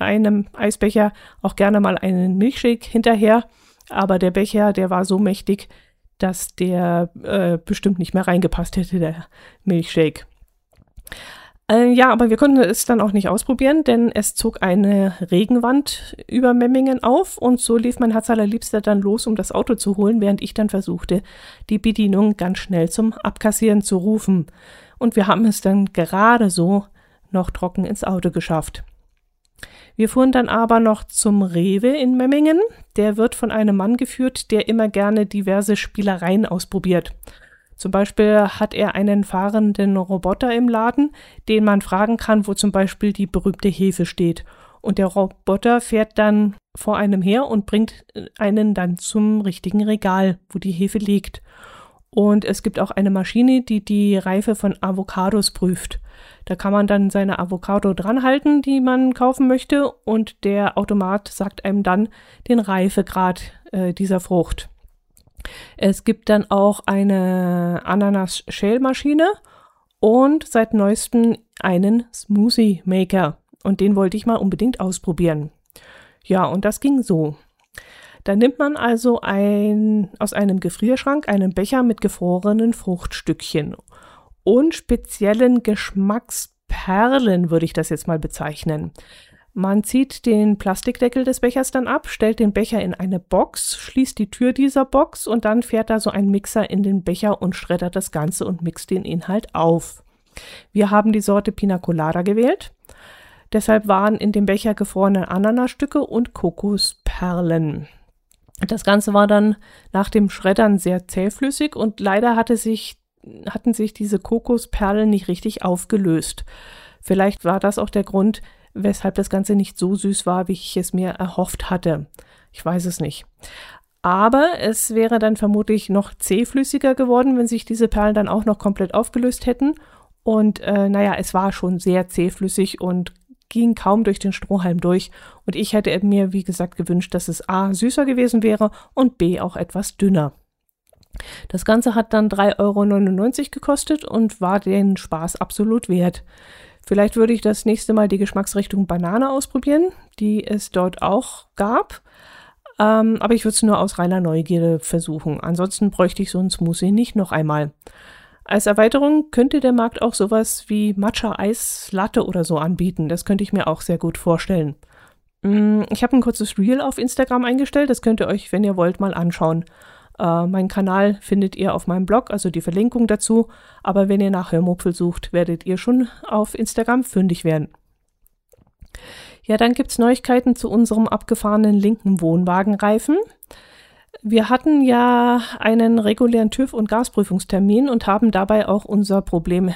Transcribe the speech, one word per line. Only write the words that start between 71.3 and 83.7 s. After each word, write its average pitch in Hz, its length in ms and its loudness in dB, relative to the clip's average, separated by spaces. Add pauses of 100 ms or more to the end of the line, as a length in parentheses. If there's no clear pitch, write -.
einen 196 440 2 (100)
Smoothie-Maker. 190 1200 0 (260)
Und 196 160 0
den 202 160 2
wollte 196 200 0
ich 214 80 -10
mal 226 120 2
unbedingt 208 420 -2
ausprobieren. 165 720 -2 (760)
Ja, 185 200 2
und 175 200 -2
das 208 140 -2
ging 277 240 2
so. 156 320 0 (880)
Da 202 140 -2
nimmt 254 240 4
man 294 160 0
also 233 440 0
ein, 208 880 0 (100)
aus 208 120 -2
einem 196 280 0
Gefrierschrank 254 680 -2
einen 196 260 0
Becher 233 280 0
mit 233 180 0
gefrorenen 208 720 0
Fruchtstückchen - 1040 -6 (680)